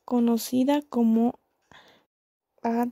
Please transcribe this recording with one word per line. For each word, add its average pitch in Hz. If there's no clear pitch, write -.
conocida 247
como 233
A 233